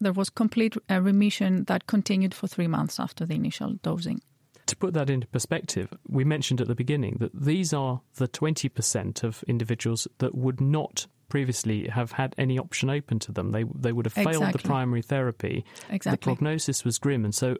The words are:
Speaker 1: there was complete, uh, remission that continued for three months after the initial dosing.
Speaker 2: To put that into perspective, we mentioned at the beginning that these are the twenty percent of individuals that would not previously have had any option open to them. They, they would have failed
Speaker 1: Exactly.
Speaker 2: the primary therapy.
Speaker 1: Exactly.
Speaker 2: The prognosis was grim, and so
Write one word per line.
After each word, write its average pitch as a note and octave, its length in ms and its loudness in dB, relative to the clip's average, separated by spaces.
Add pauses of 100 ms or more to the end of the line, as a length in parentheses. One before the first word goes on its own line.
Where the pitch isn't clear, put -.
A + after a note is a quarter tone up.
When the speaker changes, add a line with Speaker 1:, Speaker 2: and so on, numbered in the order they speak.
Speaker 1:
there G3 100 2
was G3 180 0
complete, A3 460 2 (160)
uh, F#3 100 4
remission G3 640 4
that - 240 0
continued F#3+ 460 2
for - 140 -6
three E3+ 200 -2
months D#3+ 320 0
after - 260 -4
the D#3+ 100 -2
initial - 460 -2
dosing. E3+ 380 -4 (460)
Speaker 2:
To - 100 -2
put F3+ 180 0
that C#3+ 160 2
into C3 180 2
perspective, - 640 -2 (160)
we C3+ 160 2
mentioned C#3+ 340 2
at B2+ 80 0
the B2 80 0
beginning B2+ 460 0
that - 120 -2
these D#3+ 380 2
are C3 300 0 (140)
the B2+ 120 0
twenty D#3 400 0
percent - 560 -2
of A2+ 240 -2
individuals A#2 680 0
that B2+ 180 0
would C3 240 0
not C#3+ 480 0 (220)
previously A#2+ 600 0
have A#2 240 -2
had C3 240 -2
any C3 200 2
option - 320 -2
open C#3 300 0
to G#2+ 140 -10
them. G2 180 -2
They, A2+ 140 0 (100)
they A#2+ 160 0
would A#2 140 0
have A#2 80 -4
failed G#3 140 2
Speaker 1:
Exactly. D#3+ 340 2
Speaker 2:
the - 80 -4
primary B2+ 320 2
therapy. - 640 -2 (240)
Speaker 1:
Exactly. F#3+ 220 -2
Speaker 2:
The F#3 120 0
prognosis D3+ 640 0
was A#2+ 120 0
grim, C3+ 280 0
and G#2+ 100 0
so B2+ 240 0